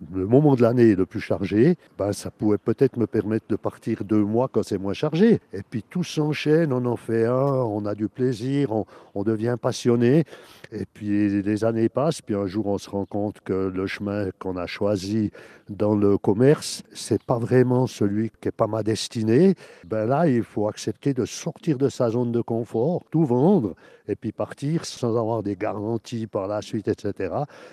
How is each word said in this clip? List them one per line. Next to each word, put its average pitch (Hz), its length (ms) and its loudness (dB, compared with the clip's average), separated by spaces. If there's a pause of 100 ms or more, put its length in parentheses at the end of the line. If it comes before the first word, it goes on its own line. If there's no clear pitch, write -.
(140)
le 92 140 -4
moment 139 280 6
de 117 60 2
l'année 117 340 6
le 92 120 2
plus - 120 -8
chargé, 104 580 2 (200)
ben, 101 160 -2
ça - 160 -10
pouvait 104 300 0
peut-être - 380 -4
me 110 100 0
permettre 107 420 -2
de 107 60 -2
partir 110 480 -6
deux 104 200 2
mois 113 280 0
quand 110 120 0
c'est 104 140 -4
moins 95 160 -6
chargé. 165 460 2 (120)
Et 98 160 -8
puis, 110 160 -8
tout 180 200 -6
s'enchaîne, 151 680 0
on 123 120 -2
en 120 100 0
fait 113 300 -2
un, 120 80 0
on 127 520 0
a 104 100 -4
du 104 120 -2
plaisir, 131 640 -2
on, 107 140 -2 (300)
on 101 80 -4
devient 113 360 0
passionné. 123 680 2 (460)
Et 98 200 -8
puis, 104 500 0
les 104 220 -2
années 113 260 2
passent, 147 320 -2
puis 107 140 -4
un 101 100 -2
jour, 98 220 -4
on 101 100 -2
se - 140 -12
rend 98 140 -4
compte 104 380 -6
que 95 300 -2
le 92 140 -4
chemin 101 500 -4
qu'on 92 200 -8
a 87 100 -6
choisi 104 640 -2 (380)
dans 104 260 0
le 101 220 4
commerce, 127 640 2 (100)
c'est - 280 -2
pas 127 180 -2
vraiment 123 480 4
celui 107 420 -2 (120)
qui 101 80 -4
est - 20 -2
pas 113 160 0
ma 110 160 -4
destinée. 113 720 2 (300)
Ben 107 200 -4
là, 143 220 2
il 120 160 2
faut 104 240 -4
accepter - 460 -4
de 120 120 -2
sortir - 520 -4
de 135 120 2
sa 120 200 0
zone 120 220 0
de 117 100 0
confort, 120 720 -2
tout 160 140 2
vendre, 127 500 2 (320)
et 104 80 -4
puis 110 160 -6
partir 147 540 -6
sans 117 320 -2
avoir 110 260 -2
des 101 120 -4
garanties 107 720 -6
par 101 200 -4
la 104 140 -4
suite, 107 260 -6
et 104 100 0
cetera. 101 480 -6 (280)